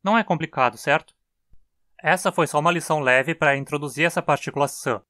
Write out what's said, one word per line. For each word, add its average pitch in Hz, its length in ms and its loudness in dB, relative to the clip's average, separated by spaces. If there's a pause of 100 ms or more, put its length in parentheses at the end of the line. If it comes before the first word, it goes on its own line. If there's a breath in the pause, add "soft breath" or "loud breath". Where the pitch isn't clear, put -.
Não 208 160 2
é 220 60 2
complicado, 139 520 -2
certo? - 380 -2 (800)
Essa 180 360 0
foi 160 160 2
só 156 100 -2
uma 160 140 2
lição 160 260 -2
leve 131 340 2
para 143 240 2
introduzir 143 500 -4
essa 170 140 0
partícula 143 460 -2
se. 120 440 -6